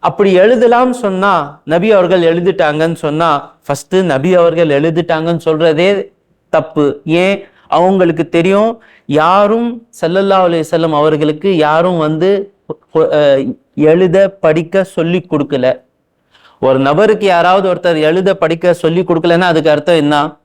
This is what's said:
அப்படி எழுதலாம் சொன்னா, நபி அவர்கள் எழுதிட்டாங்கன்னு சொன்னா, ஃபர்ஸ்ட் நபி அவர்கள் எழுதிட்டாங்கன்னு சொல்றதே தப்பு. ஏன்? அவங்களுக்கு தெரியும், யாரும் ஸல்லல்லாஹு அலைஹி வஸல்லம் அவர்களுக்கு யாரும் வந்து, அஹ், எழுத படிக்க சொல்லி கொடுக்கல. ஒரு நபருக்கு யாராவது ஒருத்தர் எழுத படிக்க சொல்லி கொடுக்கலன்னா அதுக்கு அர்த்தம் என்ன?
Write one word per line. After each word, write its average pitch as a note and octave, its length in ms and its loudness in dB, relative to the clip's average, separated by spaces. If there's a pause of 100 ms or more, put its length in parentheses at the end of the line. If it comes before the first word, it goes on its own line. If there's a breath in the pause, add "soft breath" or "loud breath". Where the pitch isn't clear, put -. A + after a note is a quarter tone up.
அப்படி F#3+ 320 0
எழுதலாம் A#3+ 600 2
சொன்னா, F#3+ 720 -2
நபி F3 280 0
அவர்கள் F#3 300 2
எழுதிட்டாங்கன்னு E3 720 0
சொன்னா, D#3 600 -4 (100)
ஃபர்ஸ்ட் - 320 -6
நபி F3 380 0
அவர்கள் E3+ 340 2
எழுதிட்டாங்கன்னு D#3+ 760 -2
சொல்றதே E3 680 0 (360)
தப்பு. C#3+ 560 -2
ஏன்? F3+ 400 -2 (240 loud breath)
அவங்களுக்கு E3+ 600 0
தெரியும், G3+ 540 0 (240 soft breath)
யாரும் G#3 840 0 (120)
ஸல்லல்லாஹு F#3+ 480 0
அலைஹி E3 220 -2
வஸல்லம் E3 200 -2
அவர்களுக்கு D3+ 680 0
யாரும் E3 420 0
வந்து, E3+ 540 -2 (420)
அஹ், C#3+ 640 0 (180)
எழுத F3+ 560 2
படிக்க E3 540 -2
சொல்லி F3 460 -4
கொடுக்கல. C3 500 -2 (800 soft breath)
ஒரு C3 180 2
நபருக்கு F#3 480 0
யாராவது F3+ 480 2
ஒருத்தர் E3+ 260 -2
எழுத F3+ 360 0
படிக்க E3 360 -2
சொல்லி E3 300 -2
கொடுக்கலன்னா E3+ 380 0
அதுக்கு D#3+ 300 0
அர்த்தம் D3+ 260 0
என்ன? D3 480 0